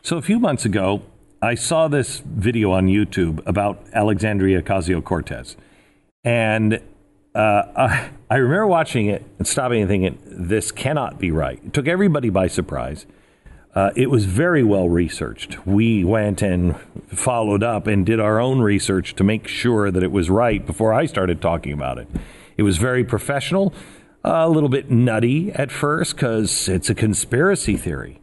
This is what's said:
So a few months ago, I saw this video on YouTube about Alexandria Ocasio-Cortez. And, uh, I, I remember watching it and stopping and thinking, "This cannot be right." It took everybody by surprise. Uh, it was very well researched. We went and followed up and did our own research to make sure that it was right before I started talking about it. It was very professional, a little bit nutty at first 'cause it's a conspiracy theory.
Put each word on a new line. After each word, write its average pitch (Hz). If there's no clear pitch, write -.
So 170
a 160
few 208
months 180
ago, 98
I 117
saw 160
this 143
video 107
on 92
YouTube 92
about 98
Alexandria 101
Ocasio-Cortez. 82
And, 110
uh, 107
I, -
I 120
remember 147
watching 156
it 101
and 101
stopping 123
and 92
thinking, 92
"This 92
cannot 139
be 90
right." 69
It 98
took 135
everybody 165
by 92
surprise. 65
Uh, 98
it 127
was 113
very 147
well 98
researched. 82
We 104
went 104
and 90
followed 110
up 110
and 98
did 113
our 107
own 131
research 98
to 98
make 107
sure 107
that 92
it 87
was 90
right 110
before 110
I 147
started 90
talking 82
about 65
it. 58
It 104
was 95
very 127
professional, 143
a 165
little 151
bit 135
nutty 123
at 135
first 156
'cause 113
it's 92
a 104
conspiracy 117
theory. 85